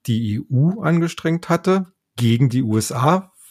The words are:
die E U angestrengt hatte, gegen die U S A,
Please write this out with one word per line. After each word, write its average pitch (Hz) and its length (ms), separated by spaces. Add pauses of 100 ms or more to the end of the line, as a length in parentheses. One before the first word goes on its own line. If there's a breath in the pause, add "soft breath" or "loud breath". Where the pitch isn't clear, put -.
die 113 300
E 117 40 (100)
U 160 320
angestrengt 170 680
hatte, 185 380 (280)
gegen 120 340
die 123 140
U 110 140
S 107 160
A, 160 400 (180)